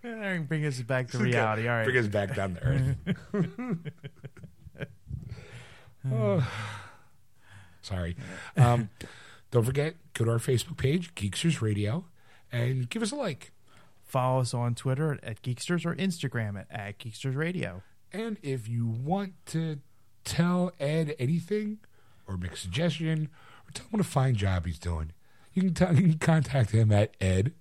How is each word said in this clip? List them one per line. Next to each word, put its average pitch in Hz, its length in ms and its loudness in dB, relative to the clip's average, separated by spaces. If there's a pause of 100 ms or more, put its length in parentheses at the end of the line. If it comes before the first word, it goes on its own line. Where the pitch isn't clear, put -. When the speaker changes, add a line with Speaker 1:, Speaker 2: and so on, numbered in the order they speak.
Speaker 1:
Bring 185 640 -2
us 131 160 -4
back 127 280 0
to 127 80 -4
Speaker 2:
Okay. 120 80 4
Speaker 1:
reality. 113 420 2
All 120 80 2
right. 113 80 2
Speaker 2:
Bring 127 140 4
us 117 100 4
back 101 260 0
down 98 220 -2
to - 80 -10
earth. 131 320 2 (360)
<laughs> 208 460 -2 (2250)
Speaker 1:
<laughs> 135 80 -2
Speaker 2:
Oh. 202 320 2 (1400)
Sorry. 87 340 -4 (400)
Um, 120 340 6 (600)
don't 120 100 4
forget, 143 320 0 (200)
go 117 100 0
to 113 80 2
our 117 60 2
Facebook 131 380 0
page, 160 380 0
Geeksters 123 460 -2
Radio, 107 460 -2 (440)
and 123 400 -2
give 226 140 -2
us 214 80 -2
a - 20 -8
like. 233 380 -6 (520)
Speaker 1:
Follow 131 360 0
us 120 120 0
on 120 220 0
Twitter 135 480 -2
at - 200 -10
Geeksters 165 440 -2
or 170 80 -2
Instagram 123 640 -2
at, 95 140 -12
at 101 260 -8
Geeksters 127 380 -6
Radio. 139 460 -4 (300)
Speaker 2:
And 220 300 -6
if 131 260 -4
you 117 200 0
want 160 460 -2 (120)
to 160 320 -4 (460)
tell 180 560 2
Ed 151 400 0
anything 196 580 0 (480)
or 95 100 -6
make 90 180 -6
a - 20 -12
suggestion 160 720 0 (400)
or - 40 -20
tell - 120 -12
him - 80 -14
what 214 80 2
a 175 40 4
fine 131 300 4
job 95 320 2
he's 82 140 -4
doing, 80 320 -2 (420)
you 185 160 2
can, 165 40 0
t-, 175 280 6
you 180 60 8
can 156 100 4
contact 139 540 4
him 113 180 6
at 104 300 6
ed 95 400 4